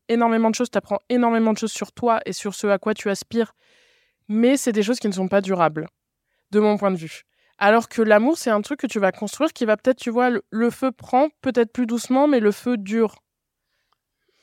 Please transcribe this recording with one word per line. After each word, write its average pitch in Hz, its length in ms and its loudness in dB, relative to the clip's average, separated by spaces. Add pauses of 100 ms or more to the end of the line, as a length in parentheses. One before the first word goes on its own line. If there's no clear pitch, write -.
énormément 226 400 2
de 214 60 -2
choses, 240 160 -4
t'apprends 202 260 -2 (120)
énormément 233 440 2
de 208 60 -4
choses 220 120 -4
sur - 200 -10
toi 226 340 -2
et 185 80 -8
sur 202 220 -10
ce - 100 -6
à 202 140 2
quoi 214 160 -4
tu - 160 -4
aspires. 226 420 -4 (720)
Mais 233 300 2
c'est 247 140 -2
des 214 100 0
choses 233 160 -2
qui 214 100 -4
ne 196 60 -2
sont 185 140 -4
pas 196 120 0
durables, 170 480 0 (600)
de 208 100 0
mon 208 200 4
point 202 100 0
de 190 60 0
vue. 160 300 -12 (340)
Alors 214 300 4
que - 120 -2
l'amour, 220 380 4
c'est 247 100 -4
un 208 120 2
truc 285 180 -8
que 254 80 -2
tu 226 120 -6
vas 190 120 2
construire, - 420 -4
qui 240 120 -6
va 214 120 2
peut-être, 254 220 0
tu 240 100 -8
vois, 247 220 0
le, 226 180 -2
le 233 220 0
feu 262 200 -4
prend 277 380 0 (140)
peut-être 240 280 0
plus 247 140 -2
doucement, 247 420 0
mais 269 120 4
le 214 120 4
feu 247 260 -4
dure. 208 400 -2 (1300)